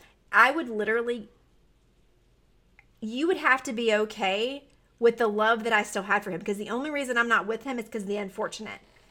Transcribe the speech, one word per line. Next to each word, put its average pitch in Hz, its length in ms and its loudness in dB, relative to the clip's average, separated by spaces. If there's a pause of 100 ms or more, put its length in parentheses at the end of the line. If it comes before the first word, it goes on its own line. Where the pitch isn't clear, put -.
(340)
I 233 180 8
would 302 160 -4
literally, 226 600 -2 (1700)
you 247 260 -2
would 349 100 2
have 269 260 2
to 269 100 -6
be 220 200 2
okay 214 720 -2 (340)
with 233 180 4
the 233 100 2
love 220 360 2
that 226 100 2
I 208 100 4
still 208 200 -4
had 202 200 0
for 196 80 -8
him, 160 80 -6
because 202 180 -4
the 208 120 -8
only 262 200 -4
reason 269 280 -2
I'm 240 100 2
not 202 200 2
with 226 160 -4
him 262 160 -6
is 214 100 -10
'cause 214 140 -8
of 185 40 -8
the 202 100 -4
unfortunate. 208 600 -8 (320)